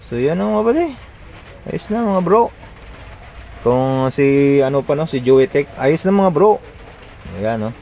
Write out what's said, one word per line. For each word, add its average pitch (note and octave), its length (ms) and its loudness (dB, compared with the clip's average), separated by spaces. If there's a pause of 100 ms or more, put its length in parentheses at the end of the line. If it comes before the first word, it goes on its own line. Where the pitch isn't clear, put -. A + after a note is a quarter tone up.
So, A#2+ 160 -6
yan, D3+ 180 0
no, G#3+ 240 -2
mga A3 80 0
buddy. E4 160 0 (840)
Ayos - 180 -8
na, A3+ 160 -2
mga F#3+ 160 0
bro. G#3+ 320 2 (1120)
Kung C3 480 0
si, C#3 480 4
ano C3+ 220 0
pa, D3+ 100 -2
no? D#3 160 -4
Si C#3 80 -4
Joey C3 320 4
Tech. C#3+ 240 0
Ayos C#3+ 320 0
na, G3 80 2
mga G3 160 4
bro. F#3+ 320 2 (800)
Ayan, A2 260 -2
no? A#2 40 -6 (120)